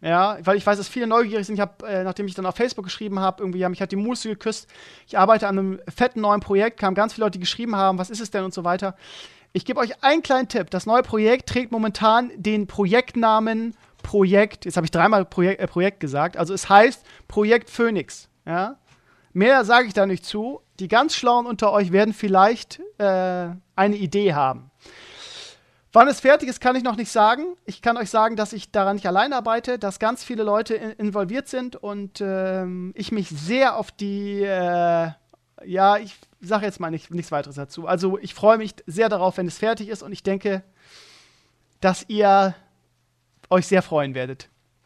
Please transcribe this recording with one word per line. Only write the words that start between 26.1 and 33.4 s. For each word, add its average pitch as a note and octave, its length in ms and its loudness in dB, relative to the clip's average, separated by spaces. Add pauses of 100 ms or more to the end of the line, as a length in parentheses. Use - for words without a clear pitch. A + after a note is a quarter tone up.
fertig C#4+ 280 4
ist, - 120 -10
kann B3+ 160 2
ich B3+ 60 -2
noch A#3 140 -4
nicht G3 140 -8
sagen. B3+ 540 2
Ich - 180 -14
kann A#3 140 0
euch A3 140 -6
sagen, A3+ 260 0
dass G#3 160 -6
ich G#3+ 200 -14
daran G3+ 240 0
nicht G3+ 100 -8
allein G3+ 260 0
arbeite, A#3 460 -4
dass G3 200 -6
ganz A3+ 260 -4
viele A3+ 200 -6
Leute A3 300 0
in-, A3 180 -8
involviert G#3 560 -4
sind B3 280 -8
und, G3+ 440 -12
ähm, F#3+ 760 -6
ich G#3 160 -10
mich G3+ 160 -4
sehr G#3 480 0